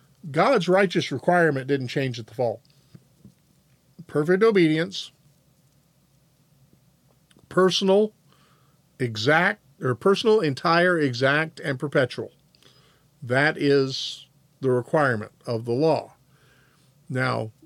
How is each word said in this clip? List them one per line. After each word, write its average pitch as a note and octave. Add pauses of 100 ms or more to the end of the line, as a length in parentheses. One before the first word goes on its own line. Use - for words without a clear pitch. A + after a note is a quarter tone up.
(300)
God's F3+
righteous F#3
requirement E3
didn't C3+
change C3
at A2+
the -
fall. A2+ (1500)
Perfect E3
obedience, F3+ (2500)
personal, F#3+ (840)
exact, C#3 (180)
or C3
personal, G#3+
entire, E3+
exact, C#3+
and C3+
perpetual. B2+ (920)
That C#3
is C#3 (340)
the C3
requirement B2 (140)
of A#2
the A#2+
law. C#3 (920)
Now, B2 (140)